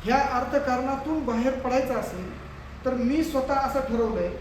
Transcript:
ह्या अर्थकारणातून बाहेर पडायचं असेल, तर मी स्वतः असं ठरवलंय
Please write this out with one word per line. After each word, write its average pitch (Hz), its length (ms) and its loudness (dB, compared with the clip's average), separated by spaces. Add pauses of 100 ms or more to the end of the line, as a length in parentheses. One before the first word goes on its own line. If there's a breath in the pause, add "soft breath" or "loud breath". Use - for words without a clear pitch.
ह्या 233 140 4
अर्थकारणातून 269 1080 0
बाहेर 247 340 2
पडायचं 254 340 2
असेल, 185 380 -6 (540)
तर 254 80 2
मी 247 300 2
स्वतः 269 300 0
असं 269 260 2
ठरवलंय 220 500 0 (120)